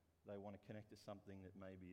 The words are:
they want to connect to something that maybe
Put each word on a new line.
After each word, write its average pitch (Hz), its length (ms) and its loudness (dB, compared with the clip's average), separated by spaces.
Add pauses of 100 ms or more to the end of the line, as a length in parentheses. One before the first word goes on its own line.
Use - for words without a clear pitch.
(280)
they 101 100 4
want 101 180 2
to 98 120 -6
connect 107 240 0
to 104 60 -4
something 98 440 0
that 92 140 -2
maybe 95 380 0